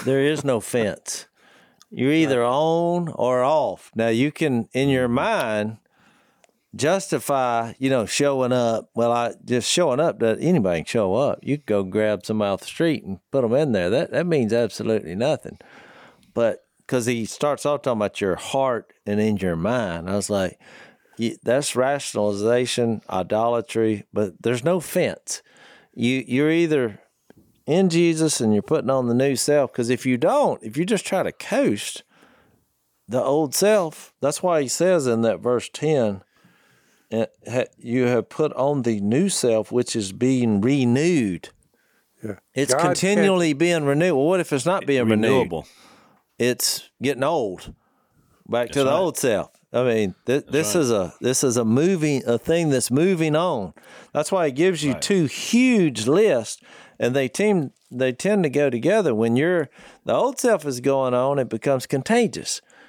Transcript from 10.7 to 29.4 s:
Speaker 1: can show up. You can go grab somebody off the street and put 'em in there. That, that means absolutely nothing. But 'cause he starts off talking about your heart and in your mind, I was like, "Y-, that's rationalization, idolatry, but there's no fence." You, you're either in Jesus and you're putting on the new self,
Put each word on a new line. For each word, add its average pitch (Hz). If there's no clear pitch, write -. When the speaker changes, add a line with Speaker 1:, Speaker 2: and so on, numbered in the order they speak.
Speaker 1:
can -
show 98
up. 127
You 135
can 147
go 101
grab 104
somebody 107
off 95
the -
street 160
and 95
put 135
'em 113
in 143
there. 90
That, 143
that 160
means 131
absolutely 110
nothing. 135
But 117
'cause 123
he 117
starts 143
off 143
talking 120
about 104
your 92
heart 135
and 104
in 107
your 87
mind, 87
I 95
was 101
like, 95
"Y-, 113
that's 135
rationalization, 117
idolatry, 110
but 98
there's 120
no 175
fence." -
You, 123
you're 139
either 151
in 185
Jesus 165
and 110
you're 104
putting 135
on 131
the 117
new 135
self, 143